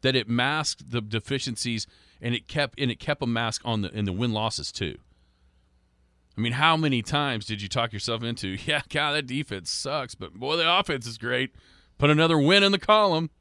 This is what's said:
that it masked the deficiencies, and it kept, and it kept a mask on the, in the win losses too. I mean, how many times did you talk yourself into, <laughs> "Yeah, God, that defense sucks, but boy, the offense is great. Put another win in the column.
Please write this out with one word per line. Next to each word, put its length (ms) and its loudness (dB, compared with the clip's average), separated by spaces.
that 140 2
it 140 0
masked 640 0
the 100 -2
deficiencies, 840 -4
and 120 -2
it 140 -6
kept, 320 -4
and 100 0
it 100 -4
kept 220 -4
a 60 -2
mask 380 -2
on 160 0
the, 80 -4
in 160 -4
the 80 -2
win 180 -2
losses 400 -4
too. 260 -6
I 40 -4
mean, 120 0
how 240 4
many 240 2
times 440 -2
did 160 -6
you 60 -8
talk 240 -2
yourself 320 -4
into, 260 -4
<laughs> 160 -6
"Yeah, 240 0
God, 240 0
that 140 -2
defense 420 -6
sucks, 460 -6
but 180 -12
boy, 220 -4
the 240 4
offense 260 -2
is 120 -10
great. 360 -2
Put 120 6
another 300 6
win 240 6
in 80 4
the 80 0
column. 500 4